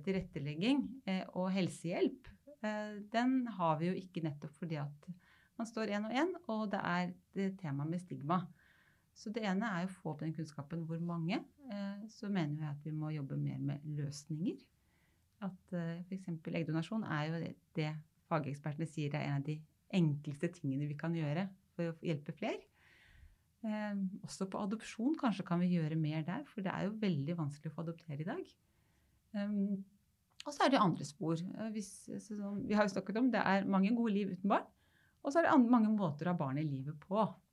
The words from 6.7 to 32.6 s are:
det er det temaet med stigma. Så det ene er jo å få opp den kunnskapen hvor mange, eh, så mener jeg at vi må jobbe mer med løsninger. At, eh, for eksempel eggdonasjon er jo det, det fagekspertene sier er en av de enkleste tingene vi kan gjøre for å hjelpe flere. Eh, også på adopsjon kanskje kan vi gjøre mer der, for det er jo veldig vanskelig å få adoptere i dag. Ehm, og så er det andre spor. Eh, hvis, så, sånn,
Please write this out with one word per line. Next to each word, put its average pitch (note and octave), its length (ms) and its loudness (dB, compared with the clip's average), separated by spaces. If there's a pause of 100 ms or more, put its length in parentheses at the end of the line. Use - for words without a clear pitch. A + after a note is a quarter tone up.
det G#3 100 0
er F3+ 320 0 (200)
det F#3+ 260 0
temaet C#3+ 300 -2
med F3 100 -2
stigma. D#3+ 480 -2 (680)
Så - 180 -10
det A3 120 -4
ene G3 200 2
er F#3+ 220 0
jo - 60 -2
å F#3 100 -14
få - 100 -6
opp D3 100 -6
den D#3 120 -2
kunnskapen D#3+ 540 -8
hvor E3 120 -4
mange, E3+ 360 -2 (340)
eh, G3+ 380 -6
så G#3+ 220 -8
mener D#3 340 0
jeg D3+ 60 -2
at D3 160 -8
vi D#3+ 60 -4
må D#3 220 -2
jobbe C#3+ 240 -4
mer C#3 220 -2
med C#3+ 260 -2
løsninger. D3+ 720 -4 (840)
At, F#3 320 -8
eh, E3+ 300 -4
for F#3 120 -8
eksempel E3+ 400 -6
eggdonasjon E3 480 0
er D3+ 240 -2
jo E3 120 -2
det, D#3+ 160 -6 (200)
det D#3 200 0 (340)
fagekspertene D3 580 -2
sier D3 260 -2
er C#3+ 160 -2
en C#3+ 80 2
av C#3 60 0
de D#3 160 -4 (340)
enkleste D3+ 580 2
tingene C#3+ 360 -2
vi D3 100 -4
kan E3 160 -2
gjøre E3 340 0 (280)
for E3+ 160 -2
å E3 100 -6
hjelpe E3 320 -2
flere. D4+ 260 -4 (1040)
Eh, G#3+ 320 -2 (280)
også - 260 -4
på F#3+ 120 -4
adopsjon A3 580 0
kanskje G3+ 260 0
kan F3 140 2
vi F3+ 180 4
gjøre D#3 180 2
mer D#3 280 2
der, G3 220 -4
for - 160 -10
det F#3 120 0
er E3+ 140 0
jo G#3+ 120 -4
veldig E3+ 380 0
vanskelig D3+ 340 -4
å - 40 -12
få E3 100 -6
adoptere D#3+ 340 -8
i D#3 80 -4
dag. E4+ 160 -4 (920)
Ehm, G3+ 500 0 (600)
og D4 80 -6
så F4+ 120 6
er C4+ 100 8
det A3+ 60 8
andre D#3 260 4
spor. E3 320 -2
Eh, G3+ 340 -6
hvis, G#3+ 180 -6 (140)
så, - 140 -8 (160)
sånn, G3+ 320 -4